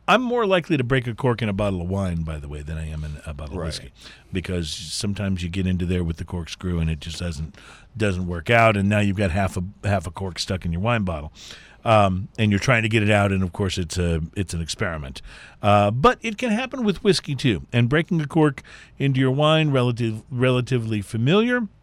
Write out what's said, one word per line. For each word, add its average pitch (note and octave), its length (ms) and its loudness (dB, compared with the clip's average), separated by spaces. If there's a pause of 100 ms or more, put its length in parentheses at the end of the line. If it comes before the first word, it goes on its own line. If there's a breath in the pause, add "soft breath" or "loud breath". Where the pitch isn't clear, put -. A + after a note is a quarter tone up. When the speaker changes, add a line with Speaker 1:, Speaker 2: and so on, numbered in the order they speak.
Speaker 1:
I'm A3 160 4
more A#3+ 240 0
likely F3+ 280 0
to C3 80 0
break B2 220 0
a B2 80 -4
cork A#2+ 300 0
in A2 60 0
a G2 40 -2
bottle G2 300 0
of F2 40 -4
wine, F#2 360 -2
by D#2 160 -6
the C#2+ 80 -12
way, D2 160 -10
than D#2+ 160 -8
I D#2+ 100 -6
am D#2 140 -8
in D2+ 220 -8
a E2 80 -10
bottle D#2 260 -10
Speaker 2:
Right. E2+ 100 -6
Speaker 1:
of - 60 -8
whiskey, - 160 -14 (400 loud breath)
because F2 400 -4
sometimes G2 720 -4
you F2 60 -4
get F#2 180 -2
into F#2 180 0
there F2+ 180 0
with E2 140 -4
the F2 80 -10
corkscrew F2 540 -6
and D#2+ 100 0
it D#2 100 -4
just E2 200 -12
doesn't, D#2+ 340 -8 (420 loud breath)
doesn't F#2+ 300 0
work F2 240 -6
out, A2+ 260 6
and G2 140 2
now G#2 120 2
you've G2+ 160 0
got G2+ 120 0
half F#2+ 260 0
a, F#2 80 -4 (240)
half G2 200 0
a F2 40 -8
cork F#2 280 -10
stuck F#2 260 -6
in F2 60 -2
your E2+ 100 -4
wine A2+ 220 0
bottle, D#2+ 280 -6 (540 loud breath)
um, G2+ 420 4 (120)
and G#2+ 120 4
you're G2 80 4
trying A2+ 220 4
to A2+ 80 0
get A2 140 4
it G#2 80 4
out, G2+ 200 4
and F#2+ 120 0
of F2+ 100 -4
course G2 240 -2
it's F2+ 220 -4
a, E2+ 200 2 (160)
it's F2+ 200 -4
an E2 60 -4
experiment. D#2+ 600 -8 (400 loud breath)
Uh, G#2 300 6
but F3 320 4
it A3 160 -4
can B3 100 -2
happen B3 340 -2
with G3+ 200 0
whiskey D#3+ 320 2
too, G#2 260 0 (100)
and A#2+ 160 4
breaking D#3+ 320 0
a D3+ 60 -2
cork D3+ 380 2 (340 loud breath)
into C3+ 220 0
your C3 120 4
wine, D3+ 380 4
relative, A#2+ 640 0
relatively B2 720 0
familiar G#3 640 2 (160)